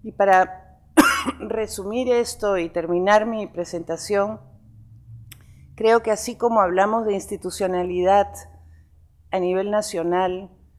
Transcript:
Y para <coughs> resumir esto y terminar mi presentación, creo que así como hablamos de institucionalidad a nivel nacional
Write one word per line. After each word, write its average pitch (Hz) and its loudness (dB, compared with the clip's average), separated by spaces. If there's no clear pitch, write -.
Y 220 -14
para 185 2
<coughs> - 2
resumir 214 -4
esto 233 0
y 170 -2
terminar 180 2
mi 220 -6
presentación, 175 -4
creo 226 4
que 226 -4
así 214 -4
como 226 2
hablamos 196 2
de 208 0
institucionalidad 185 0
a 185 -2
nivel 185 -2
nacional 185 -2